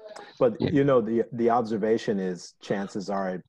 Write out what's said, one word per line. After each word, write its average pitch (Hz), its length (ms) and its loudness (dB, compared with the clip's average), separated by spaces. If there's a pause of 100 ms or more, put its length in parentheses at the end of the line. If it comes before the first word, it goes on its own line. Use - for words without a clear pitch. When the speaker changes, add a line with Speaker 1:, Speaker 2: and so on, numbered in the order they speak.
(380)
Speaker 1:
But, 117 200 2
Speaker 2:
Yeah. - 120 0
Speaker 1:
you 139 140 4
know, 135 180 6
the, 113 300 0
the 117 180 2
observation 110 680 0
is 92 440 -6
chances 101 480 -6
are 98 180 -2
it 92 200 -8